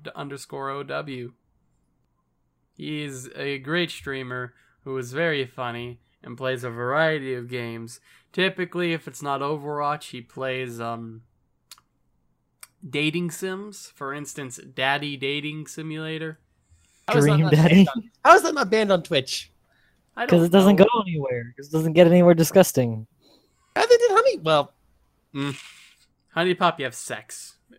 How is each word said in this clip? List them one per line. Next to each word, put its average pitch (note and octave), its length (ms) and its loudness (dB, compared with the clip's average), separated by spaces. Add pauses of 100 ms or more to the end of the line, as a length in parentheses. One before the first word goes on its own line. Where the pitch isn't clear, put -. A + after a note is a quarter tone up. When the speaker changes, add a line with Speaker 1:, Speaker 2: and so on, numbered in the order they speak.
(160)
Speaker 1:
underscore C#3 540 -10
O C#3 140 -8
W. C#3 500 -10 (1400)
He D3+ 280 -10
is C3 320 -12
a C#3 220 -8
great D#3+ 320 -4
streamer B2+ 640 -10 (300)
who C3+ 160 -10
is B2 120 -10
very D3 360 -2
funny A#2+ 520 -10 (240)
and A#2+ 140 -16
plays C3 260 -6
a B2+ 60 -8
variety C3 640 -2
of B2 160 -10
games. A#2 500 -10 (320)
Typically, F3+ 600 -2
if D#3+ 140 -8
it's C3 160 -16
not C#3 180 -4
Overwatch, D3 720 -6
he B2 100 -14
plays, B2+ 580 -8
um, A#2 440 -10 (1600)
dating D3+ 440 -2
sims. G3 640 -10
For C#3 180 -10
instance, C#3+ 440 -12
Daddy C#3 600 -4
Dating D3 500 -6
Simulator. D#3 720 -10 (680)
Speaker 2:
How - 100 2
is C#3+ 80 6
that D3+ 60 6
Speaker 3:
Dream D3+ 100 4
Speaker 2:
not D#3 120 2
Speaker 3:
Daddy? D#3+ 220 8
Speaker 2:
banned F#3 200 8
on, - 160 -10 (120)
how D#4+ 120 10
is G4 80 6
that E4 100 0
not C4 160 -2
banned G#3+ 220 2
on F3 120 2
Twitch? - 480 -4 (640)
Speaker 1:
I A3+ 120 -6
Speaker 3:
'Cause F3 120 6
Speaker 1:
don't E3 60 4
Speaker 3:
it E3+ 60 0
doesn't F#3+ 260 4
Speaker 1:
know. F#3+ 80 10
Speaker 3:
go A#3 160 0
anywhere. C3 560 -6
'Cause C#3+ 100 -18
it D3 40 -20
doesn't D#3+ 220 -2
get F3 140 8
anywhere F3 280 8
disgusting. B2+ 720 2 (680)
Speaker 2:
How - 100 2
they A#4 120 6
did A#4 140 4
Honey? A4+ 280 4
Well, D#3 340 2 (600)
mm. C#3 220 -6 (800)
Speaker 1:
Honey F3+ 220 0
Pop, F3 240 0
you C3+ 60 -6
have A#2+ 100 -8
sex. - 600 -14 (220)